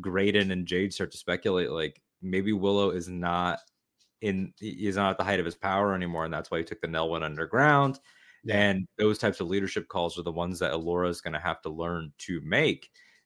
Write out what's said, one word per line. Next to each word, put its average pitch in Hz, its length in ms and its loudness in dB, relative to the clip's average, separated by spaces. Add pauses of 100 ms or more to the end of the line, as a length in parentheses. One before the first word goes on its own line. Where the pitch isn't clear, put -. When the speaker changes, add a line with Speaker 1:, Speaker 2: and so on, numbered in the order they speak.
Speaker 1:
Graydon 98 520 2
and 90 140 -2
Jade 92 280 -2
start 92 180 -6
to - 60 -16
speculate, 90 520 0
like, 78 320 -6 (200)
maybe 95 320 0
Willow 98 360 4
is 87 180 -4
not 87 520 -2 (600)
in, 95 320 -2 (100)
i-, 107 40 -10
is 101 300 -2
not 98 140 4
at 95 80 -2
the 95 60 0
height 95 160 2
of 85 60 -2
his 85 100 -6
power 98 380 2
anymore, 85 300 -2
and 82 100 -4
that's 80 160 -6
why 85 80 0
he 85 60 -2
took - 160 -10
the 82 80 -6
Nelwyn 82 340 0
underground. 131 760 2 (420)
Speaker 2:
Yeah. 104 200 2
Speaker 1:
And 95 240 4 (120)
those 107 200 4
types 104 220 0
of 87 80 -2
leadership 98 400 -2
calls 85 300 -2
are 87 40 -8
the 85 100 -4
ones 87 280 -4
that 78 120 0
Elora 87 380 0
is 87 100 -6
gonna 80 200 -6
have 85 220 -4
to - 80 -8
learn 82 480 -4
to 85 240 -6
make. 117 480 0 (340)